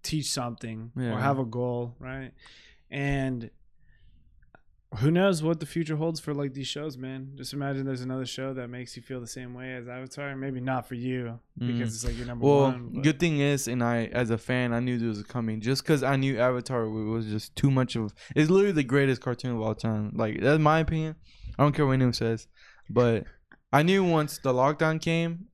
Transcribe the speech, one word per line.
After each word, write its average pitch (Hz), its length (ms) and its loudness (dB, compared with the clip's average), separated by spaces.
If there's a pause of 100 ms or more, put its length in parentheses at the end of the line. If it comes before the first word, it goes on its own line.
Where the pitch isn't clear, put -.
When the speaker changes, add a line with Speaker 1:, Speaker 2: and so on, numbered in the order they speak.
Speaker 1:
teach 156 260 -4
something 117 640 -6
Speaker 2:
Yeah. 120 200 0
Speaker 1:
or - 20 -2
have 135 220 2
a 127 40 0
goal, 120 540 -4
right? 131 320 -12 (580)
And 135 600 -2 (1500)
who 131 140 4
knows 180 320 4
what 165 160 2
the 160 60 -8
future 160 320 -4
holds 160 240 -2
for, 147 140 -6
like, 143 180 -4
these 135 140 -8
shows, 147 320 -8
man? 131 360 -10
Just 135 200 -12
imagine 139 320 -4
there's 131 160 -4
another 131 240 -4
show 135 260 -8
that 123 160 -8
makes 123 260 -12
you 120 80 -16
feel 127 200 -10
the 117 40 -12
same 123 280 -12
way 127 180 -10
as 123 160 -10
Avatar. 131 480 -10
Maybe 135 240 -4
not 127 260 -2
for 127 100 -8
you 120 440 -4 (180)
Speaker 2:
Mm. 120 100 -2
Speaker 1:
because 117 260 0
it's, 113 100 -8
like, 117 140 -2
your 120 80 -6
number 120 180 -4
Speaker 2:
Well, 143 160 8 (120)
Speaker 1:
one, 120 200 -8
but 120 100 -4
Speaker 2:
good 151 160 4
thing 160 200 2
is, 143 300 2
and 123 140 0
I, 117 300 2
as 120 180 0
a 117 60 2
fan, 123 380 -2
I 117 60 0
knew 123 180 -2
this 113 180 -2
was 104 60 -8
coming 110 400 -4
just 131 240 0
'cause 147 160 4
I 135 140 2
knew 135 220 0
Avatar 123 460 0
w-, 110 260 -4
was 113 160 -2
just 107 300 -6
too 139 140 4
much 127 260 2
of, 110 160 -2 (240)
it's 156 140 4
literally 196 220 6
the 151 120 2
greatest 135 380 2
cartoon 123 300 -4
of 110 100 -2
all 110 120 0
time. 107 400 -2
Like, 110 280 -2
that's 147 180 4
my 151 200 6
opinion. 156 340 -2 (440)
I 127 40 6
don't 143 120 6
care 151 120 4
what 131 60 4
anyone 127 200 4
says, 113 340 -2 (440)
but 113 340 4 (480)
I 147 100 6
knew 190 220 4
once 156 320 2
the 131 160 0
lockdown 151 480 2
came 170 540 -2